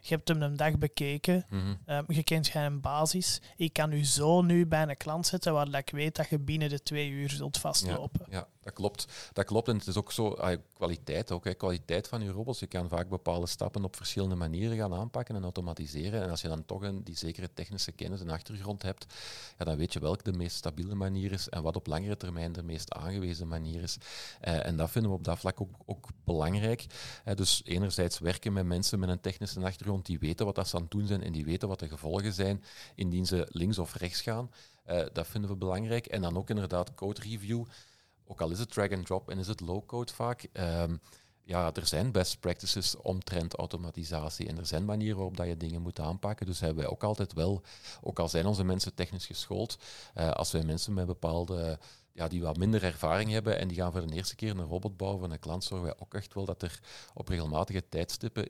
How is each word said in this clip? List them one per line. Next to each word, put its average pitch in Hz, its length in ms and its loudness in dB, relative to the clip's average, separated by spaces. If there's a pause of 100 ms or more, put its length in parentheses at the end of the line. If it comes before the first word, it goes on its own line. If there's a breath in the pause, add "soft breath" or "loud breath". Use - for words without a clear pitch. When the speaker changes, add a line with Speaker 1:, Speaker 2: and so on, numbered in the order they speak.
Speaker 1:
je - 140 2
hebt 156 120 0
hem 160 140 6
een 143 160 2
dag 151 200 6
bekeken. 151 720 4
Speaker 2:
Mhm. 98 260 2 (100)
Speaker 1:
Ehm, 147 220 0
je 156 160 4
kent 160 240 4
geen 147 340 0
basis. 156 600 2 (140 loud breath)
Ik 165 180 2
kan 156 180 2
u 147 140 4
zo 151 360 8
nu 175 260 8
bij 160 160 4
een 143 140 0
klant 160 300 -2
zetten 180 260 2
waar 147 120 4
dat 143 160 0
ik - 80 -10
weet 151 260 0
dat 156 140 0
je 156 100 4
binnen 151 300 2
de 143 140 -2
twee 147 260 0
uur 139 200 -2
zult 143 280 -2
vastlopen. - 720 2
Speaker 2:
Ja, 95 80 -4
ja, 90 100 -4 (140)
dat - 120 -10
klopt. - 600 -4
Dat 98 120 4
klopt. 110 220 4
En 117 100 4
het 98 100 -2
is 92 100 -2
ook 104 140 0
zo, 110 180 2
ah, 90 280 2 (160)
kwaliteit 87 580 -2
ook, 87 140 0
hè. 90 80 0
Kwaliteit 90 540 0
van 117 140 -4
je 101 100 -2
robots. 113 280 -4
Je 95 80 -4
kan 90 220 -2
vaak 87 200 0
bepaalde 87 380 0
stappen - 360 -2
op - 120 -4
verschillende 95 400 0
manieren 87 420 0
gaan 101 160 0
aanpakken 117 420 -4
en 95 80 -2
automatiseren. 87 800 -2
En 90 60 0
als 82 120 -2
je 85 60 -6
dan 80 180 -2
toch 95 160 -6
een, 98 220 -4
die 85 140 -10
zekere 85 360 -6
technische 92 380 -4
kennis 92 300 -6
en 85 80 -4
achtergrond 98 520 -6
hebt, - 240 -4 (520 loud breath)
ja, 85 80 -4
dan 80 120 2
weet 78 160 0
je - 60 -2
welke 78 320 2
de 90 60 0
meest 87 180 -2
stabiele 87 400 -4
manier 95 360 0
is 95 180 -2
en 87 140 -4
wat 80 120 2
op 90 120 -4
langere 98 300 0
termijn 85 340 -4
de 82 120 -6
meest 82 300 -6
aangewezen 92 540 -2
manier 80 340 -4
is. 85 160 -4 (420 loud breath)
Eh, 82 260 0
en 82 120 0
dat 80 140 2
vinden 110 200 4
we 95 60 2
op 82 60 -8
dat 85 160 2
vlak 92 220 0
ook, 92 140 -6 (100)
ook - 220 -8 (160)
belangrijk. 95 640 2 (380 loud breath)
Eh, 107 120 0
dus - 300 4
enerzijds 87 540 2
werken 92 340 0
met 95 120 4
mensen 90 340 2
met 92 100 2
een 90 120 0
technische 98 420 -4
achtergrond 95 420 -2
die 78 140 -2
weten 80 260 2
wat 101 100 2
dat 95 120 0
ze - 80 -2
aan 87 60 0
het 85 100 -8
doen 104 160 0
zijn 98 160 0
en - 80 -2
die 78 140 -2
weten 90 220 0
wat 95 120 -4
de 80 80 -4
gevolgen 85 460 -2
zijn 98 300 2 (320 loud breath)
indien 90 300 2
ze 87 260 2
links 90 280 2
of 82 160 -4
rechts - 260 -4
gaan. 117 300 -2 (320 loud breath)
Eh, 87 180 0 (120)
dat 85 140 -2
vinden 104 220 -2
we 101 60 -4
belangrijk. 104 500 0
En 101 160 -2
dan 90 160 2
ook 95 120 -2
inderdaad 90 460 0
code 101 260 -4
review. 110 420 -4 (640 loud breath)
Ook - 160 -10
al 82 80 2
is 87 100 -2
het 117 120 -6
drag 101 200 2
and 92 140 -2
drop 95 240 -2
en 95 80 -4
is 92 100 -2
het 110 120 -4
low 90 260 -4
code 120 280 -6
vaak, 120 400 -4
ehm, 85 420 2 (480 soft breath)
ja, 87 300 0
er - 140 -4
zijn 101 240 2
best 92 280 2
practices 90 580 0
omtrent 90 580 -2
automatisatie 82 920 -4
en 80 100 -4
er 85 80 -6
zijn 82 200 0
manieren 107 300 0
waarop 95 220 -2
dat 87 100 0
je 85 100 -2
dingen 82 240 -4
moet 85 180 -6
aanpakken. 95 460 -2
Dus 90 140 -2
hebben 80 240 2
wij - 80 0
ook - 120 -4
altijd 104 300 0
wel, 87 280 2 (400 loud breath)
ook - 180 -2
al 85 100 2
zijn 82 160 4
onze 101 180 4
mensen 92 320 0
technisch 90 300 -2
geschoold, - 520 -4 (360 loud breath)
eh, 80 180 2
als - 200 0
wij 80 120 2
mensen 80 300 0
met 92 120 2
bepaalde, 85 760 0 (320 loud breath)
ja, 82 160 -2
die 87 140 0
wat 80 160 0
minder 101 260 6
ervaring 87 480 2
hebben 110 280 2
en 95 80 0
die 87 100 -2
gaan 90 140 2
voor 87 160 0
de 78 80 -2
eerste 95 200 -2
keer 110 140 -2
een 92 160 -2
robot 92 320 -2
bouwen 98 220 -2
van 90 120 -4
een 78 80 -6
klant, 85 240 -4
zorgen 90 240 -2
wij - 120 -2
ook - 140 -12
echt - 200 -8
wel 98 120 -4
dat 95 160 -4
er - 180 -4 (340 loud breath)
op - 140 -8
regelmatige 85 640 0
tijdstippen 90 600 -2